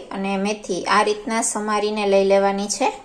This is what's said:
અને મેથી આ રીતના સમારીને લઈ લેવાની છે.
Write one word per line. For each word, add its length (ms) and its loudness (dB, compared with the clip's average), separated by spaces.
અને 260 -4
મેથી 480 -4
આ 180 4
રીતના 380 -2
સમારીને 640 -2
લઈ 160 6
લેવાની 440 2
છે. 240 0